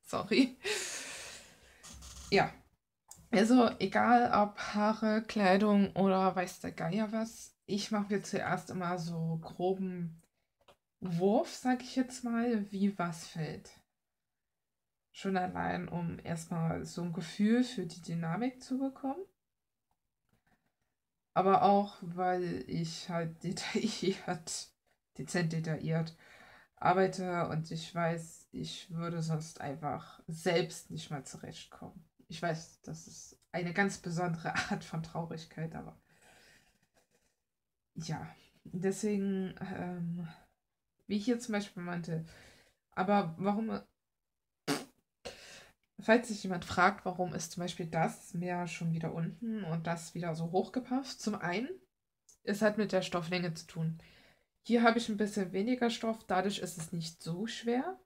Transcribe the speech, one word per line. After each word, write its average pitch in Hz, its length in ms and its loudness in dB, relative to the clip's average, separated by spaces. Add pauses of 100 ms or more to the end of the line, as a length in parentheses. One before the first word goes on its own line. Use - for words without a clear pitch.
Sorry. - 560 2 (1700)
Ja. 190 220 4 (800)
Also, 226 480 8
egal 226 540 6
ob 208 260 4
Haare, 214 640 2
Kleidung 202 720 6
oder 190 400 4
weiß 180 240 -4
der 180 120 -6
Geier 208 400 -2
was, 226 440 -6 (100)
ich 196 240 -2
mach 208 200 0
mir 196 120 0
zuerst - 460 -2
immer 180 300 -2
so 165 420 -2
groben 180 840 -2 (800)
Wurf, 190 540 2
sag 254 280 0
ich - 140 -8
jetzt 262 280 -2
mal, 233 460 0
wie 196 280 2
was 170 280 -4
fällt. - 440 -8 (1400)
Schon 190 240 -2
allein, 175 520 -2
um 170 360 -4
erstmal 165 600 -2
so 170 180 -6
ein 175 100 -2
Gefühl 214 520 4
für 185 220 -4
die - 160 -12
Dynamik 170 600 -2
zu 262 160 -4
bekommen. 269 460 -4 (2000)
Aber - 280 6
auch, 202 400 6
weil 180 640 -2
ich - 420 -4
halt 170 340 -4
<laughs> - 20 -
detailliert, - 1200 -2 (480)
dezent 165 360 0
detailliert 160 640 -2 (680)
arbeite 185 680 2
und 160 220 -2
ich 165 240 -8
weiß, 165 560 -2
ich - 400 -10
würde 170 320 -4
sonst 160 380 -4
einfach 147 680 -6
selbst - 640 0
nicht 160 200 -10
mal 139 140 -6
zurechtkommen. - 800 -16 (240)
Ich - 140 -10
weiß, 165 400 -4
das - 240 -12
ist - 320 -20 (140)
eine 170 200 -4
ganz 196 260 2
besondere 170 560 -2
<laughs> - 160 -2
Art 202 140 -2
von 165 180 -6
Traurigkeit, 160 720 -8
aber 156 260 -12 (1900)
ja, 160 320 -6 (380)
deswegen, 196 880 0 (220)
ähm, 175 520 -4 (800)
wie 202 100 0
ich 202 80 0
hier 240 140 2
zum 226 140 -4
Beispiel 202 300 -4
meinte, 170 420 -4 (720)
aber 185 440 4
warum, 208 420 0 (2250)
falls 226 280 6
sich 208 140 -6
jemand 175 220 -4
fragt, 196 400 4
warum 180 300 -2
ist - 180 -6
zum 170 100 -6
Beispiel 175 240 -4
das 170 480 -2
Meer 175 320 -2
schon 165 260 -4
wieder 165 220 -2
unten 214 500 -4
und 165 220 -4
das 170 280 -6
wieder 170 200 -4
so 165 160 -4
hochgepafft, 254 680 -2
zum 214 140 -2
einen, 190 340 -4 (760)
es 202 160 -2
hat 208 160 4
mit 208 160 2
der 185 100 4
Stofflänge 175 520 -2
zu - 120 -12
tun. 160 320 -2 (680)
Hier 233 180 6
habe 233 160 8
ich 226 100 0
ein 214 80 -2
bisschen 202 360 0
weniger 233 380 2
Stoff, 226 340 -4
dadurch 190 360 0
ist - 180 -6
es 160 140 -8
nicht 165 300 -6
so 175 240 -4
schwer. 254 600 -2